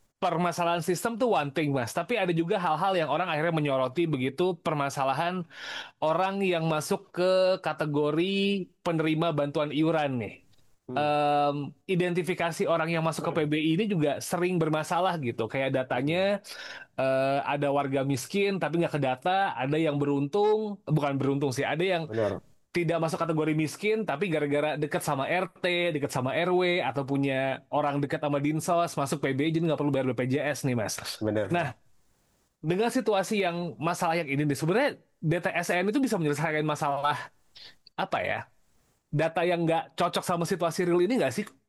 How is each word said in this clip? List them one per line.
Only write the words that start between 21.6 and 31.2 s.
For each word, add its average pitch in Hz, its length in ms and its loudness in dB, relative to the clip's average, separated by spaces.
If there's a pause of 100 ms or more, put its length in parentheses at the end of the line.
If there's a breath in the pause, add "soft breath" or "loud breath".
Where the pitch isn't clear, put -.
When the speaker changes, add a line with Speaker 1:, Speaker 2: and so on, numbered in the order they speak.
Speaker 1:
ada 147 160 -2
yang 180 240 0
Speaker 2:
Benar. 107 320 -2 (320)
Speaker 1:
tidak 165 320 0
masuk 165 160 -2
kategori 156 380 0
miskin, 208 500 0
tapi 160 240 -2
gara-gara 147 480 0
dekat 151 240 -2
sama 139 240 -2
R 175 320 0
T, 175 380 0
dekat 139 180 -4
sama 131 240 -2
R 175 160 0
W, 180 80 4 (240)
atau 131 160 -2
punya 135 720 -2
orang 143 240 2
dekat 143 240 -2
sama 147 160 0
Dinsos, 160 560 0
masuk 147 320 -2
P 135 80 0
B 143 160 0
I, - 80 -
jadi 165 80 0
nggak 147 160 2
perlu 147 80 2
bayar 135 160 0
B 127 80 2
P 120 160 -2
J 139 240 0
S - 160 -2
nih, 123 80 0
Mas. 101 240 -4 (160)
Speaker 2:
Benar. 107 320 0